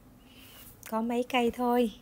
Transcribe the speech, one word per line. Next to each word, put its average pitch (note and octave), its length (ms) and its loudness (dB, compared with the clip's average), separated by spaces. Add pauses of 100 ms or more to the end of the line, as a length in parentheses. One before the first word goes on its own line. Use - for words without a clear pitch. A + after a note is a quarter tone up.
(880)
Có A3 120 -2
mấy A#3+ 220 0
cây A#3+ 280 0
thôi. A#3+ 400 2 (100)